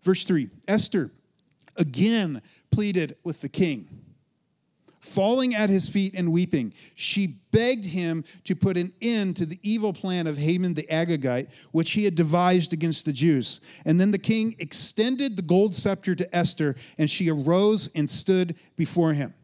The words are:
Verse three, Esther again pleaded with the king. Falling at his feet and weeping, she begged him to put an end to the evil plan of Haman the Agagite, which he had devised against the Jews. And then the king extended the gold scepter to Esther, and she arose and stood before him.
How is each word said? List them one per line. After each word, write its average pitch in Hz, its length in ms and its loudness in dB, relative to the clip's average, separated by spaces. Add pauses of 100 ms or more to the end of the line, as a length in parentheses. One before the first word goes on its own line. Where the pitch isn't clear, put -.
Verse 180 220 0
three, 147 260 0 (180)
Esther 196 420 0 (640)
again 175 680 0 (280)
pleaded 180 540 0
with 165 160 -8
the 143 80 -8
king. 143 400 -2 (1120)
Falling 240 520 0
at 214 160 2
his 196 200 2
feet 196 260 -2
and 180 160 -2
weeping, 160 420 0 (220)
she - 320 -2 (240)
begged 233 340 2
him 165 380 -4 (220)
to 190 100 -2
put 185 220 0
an 175 160 -4 (100)
end 214 340 -2
to 175 80 -2
the 170 160 -10
evil 214 320 -2
plan 180 360 -4
of 147 100 -4
Haman 175 360 0
the 147 100 -6
Agagite, 151 680 -2 (200)
which 160 180 0
he 208 140 0
had 190 100 2
devised 175 580 2
against 160 320 -2
the 151 80 -2
Jews. 135 480 0 (240)
And 175 160 4
then 202 120 2
the 202 60 0
king 220 420 0
extended 240 760 -2
the 185 80 -6
gold 180 320 4
scepter 190 400 -2
to 185 200 -6
Esther, 156 420 0 (220)
and 151 120 2
she 175 180 0
arose 175 680 2
and 147 120 0
stood 185 460 0 (220)
before 160 360 2
him. 143 320 -4